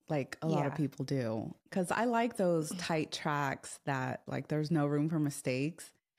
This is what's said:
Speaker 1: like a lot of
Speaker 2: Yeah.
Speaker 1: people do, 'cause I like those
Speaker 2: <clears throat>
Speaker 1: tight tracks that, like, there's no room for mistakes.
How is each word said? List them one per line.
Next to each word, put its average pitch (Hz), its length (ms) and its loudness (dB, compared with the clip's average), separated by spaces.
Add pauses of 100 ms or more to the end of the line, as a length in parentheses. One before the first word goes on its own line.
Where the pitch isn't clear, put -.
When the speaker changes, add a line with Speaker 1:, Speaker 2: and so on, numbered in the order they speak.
Speaker 1:
like 143 340 -2
a 156 60 -2
lot 147 180 4
of 139 60 -2
Speaker 2:
Yeah. 143 40 -8
Speaker 1:
people 139 280 -2
do, 117 500 -2 (160)
'cause 185 200 0
I - 140 2
like 233 320 2
those 170 340 2
Speaker 2:
<clears throat> 190 80 -6
Speaker 1:
tight 165 340 0
tracks - 720 -2
that, 131 420 -2
like, 135 220 -4
there's 151 220 0
no 151 160 4
room 147 220 2
for 165 100 0
mistakes. 143 760 -2 (260)